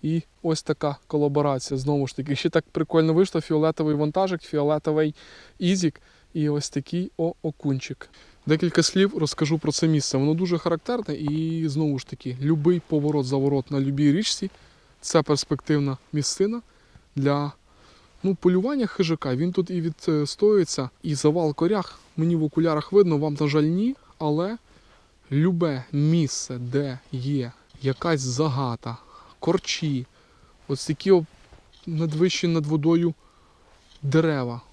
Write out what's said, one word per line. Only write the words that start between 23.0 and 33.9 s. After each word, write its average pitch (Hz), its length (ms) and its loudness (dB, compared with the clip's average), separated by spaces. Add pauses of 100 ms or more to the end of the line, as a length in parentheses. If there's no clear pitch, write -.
вам, 147 220 0
на 151 80 2
жаль, 151 140 2
ні, 190 340 0 (220)
але 165 400 -2 (720)
любе 156 600 0
місце, 147 680 0
де 123 400 -4 (140)
є 131 400 -4 (300)
якась 135 380 0
загата, 127 760 -2 (420)
корчі, 143 680 -2 (640)
ось 143 180 -4
такі 175 260 2
о-, 170 140 4 (600)
надвищі 165 640 0
над 165 180 0
водою 160 480 2 (880)